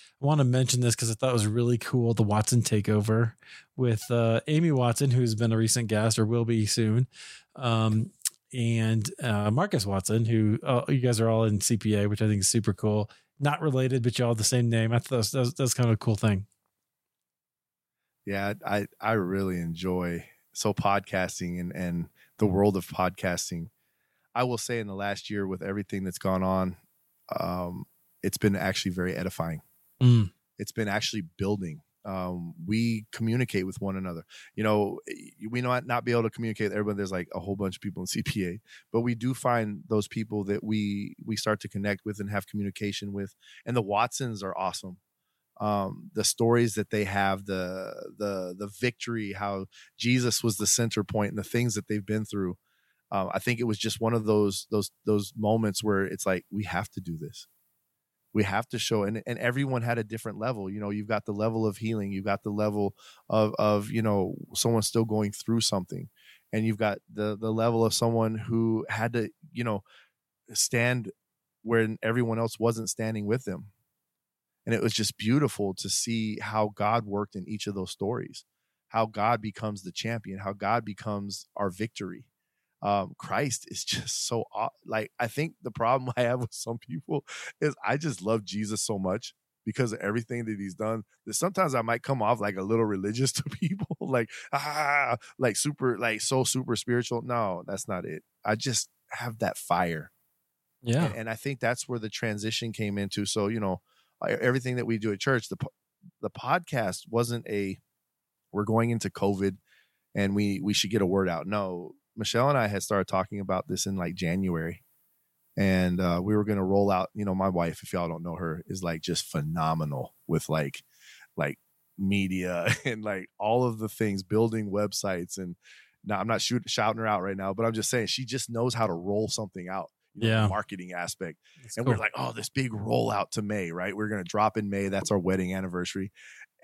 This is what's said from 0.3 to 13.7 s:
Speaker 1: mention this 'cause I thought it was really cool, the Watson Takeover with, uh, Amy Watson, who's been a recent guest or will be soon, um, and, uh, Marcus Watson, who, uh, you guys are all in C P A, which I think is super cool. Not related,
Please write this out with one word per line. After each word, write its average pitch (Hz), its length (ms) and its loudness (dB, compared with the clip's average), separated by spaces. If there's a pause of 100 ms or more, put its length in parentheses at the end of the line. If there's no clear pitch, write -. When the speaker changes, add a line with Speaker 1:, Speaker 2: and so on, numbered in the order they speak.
Speaker 1:
mention 127 360 4
this 120 160 4
'cause 113 140 0
I 113 40 0
thought 131 160 0
it 123 40 2
was 107 120 4
really 120 300 2
cool, 117 380 4
the 113 80 6
Watson 107 400 4
Takeover 107 720 2 (420)
with, 120 340 0
uh, 117 360 4
Amy 156 260 4
Watson, 127 380 4
who's 120 240 4
been 113 180 2
a 110 60 4
recent 113 300 2
guest 107 300 4
or 113 60 6
will 117 220 2
be 113 180 2
soon, 113 420 2 (500)
um, 113 540 2 (440)
and, 113 560 2 (120)
uh, 107 280 2
Marcus 147 340 2
Watson, 101 400 2
who, 110 380 4
uh, 127 260 2
you 139 120 4
guys 120 200 2
are 113 80 4
all 113 160 4
in 104 160 2
C 117 160 2
P 107 200 2
A, 101 120 4
which 104 140 0
I 110 60 4
think 104 120 4
is 95 80 2
super 107 240 2
cool. 104 380 0 (280)
Not 147 220 0
related, 131 420 2